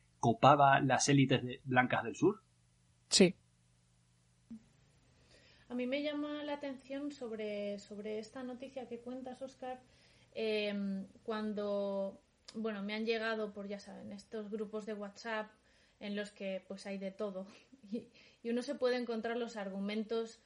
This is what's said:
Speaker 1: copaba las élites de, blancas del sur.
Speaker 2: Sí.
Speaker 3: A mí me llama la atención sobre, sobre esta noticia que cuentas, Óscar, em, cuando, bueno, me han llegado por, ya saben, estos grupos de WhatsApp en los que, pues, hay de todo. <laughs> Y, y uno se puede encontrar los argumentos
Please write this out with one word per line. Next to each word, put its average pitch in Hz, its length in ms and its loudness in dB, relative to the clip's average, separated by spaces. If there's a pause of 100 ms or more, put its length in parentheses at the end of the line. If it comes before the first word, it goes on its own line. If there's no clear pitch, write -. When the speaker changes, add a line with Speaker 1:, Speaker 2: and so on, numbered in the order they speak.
(200)
Speaker 1:
copaba 139 600 8
las 131 300 4
élites 131 340 6
de, 123 200 -8
blancas 123 400 4
del 117 120 -6
sur. 190 260 2 (680)
Speaker 2:
Sí. 180 260 8 (2250)
Speaker 3:
A 247 60 -8
mí 247 100 -2
me 269 160 -2
llama 294 420 -4
la 294 100 -4
atención 285 580 -8
sobre, 208 680 -6
sobre 208 400 -8
esta 220 240 -10
noticia 254 460 -10
que 233 120 -10
cuentas, 254 400 -10
Óscar, 254 400 -10 (540)
em, 202 720 -2 (160)
cuando, 202 1000 -2 (360)
bueno, 214 260 -4
me 208 140 -4
han 220 100 -2
llegado 220 480 0
por, 202 140 -10
ya 202 120 -6
saben, 196 320 -14
estos 208 380 -10
grupos 214 380 -6
de 214 80 -6
WhatsApp 208 560 -8 (480)
en 202 160 -6
los 202 160 -4
que, 190 360 -6
pues, 196 200 -10
hay 196 100 -6
de 190 140 -6
todo. 190 400 -6
<laughs> - 40 -20 (360)
Y, 226 160 -6 (360)
y 233 80 -4
uno 240 100 0
se 269 140 -4
puede 247 200 2
encontrar 233 420 -4
los 226 200 -6
argumentos 208 880 -4